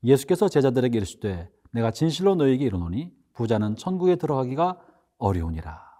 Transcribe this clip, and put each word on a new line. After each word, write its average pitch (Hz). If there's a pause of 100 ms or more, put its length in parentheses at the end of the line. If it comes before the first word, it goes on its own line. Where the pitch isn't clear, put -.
예수께서 139
제자들에게 127
이르시되, 95 (220)
"내가 117
진실로 165
너희에게 139
이르노니, 95 (200)
부자는 107
천국에 180
들어가기가 151 (380)
어려우니라." 82 (160)